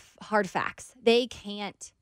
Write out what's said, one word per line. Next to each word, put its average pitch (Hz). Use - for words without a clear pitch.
hard 208
facts. -
They 240
can't, 208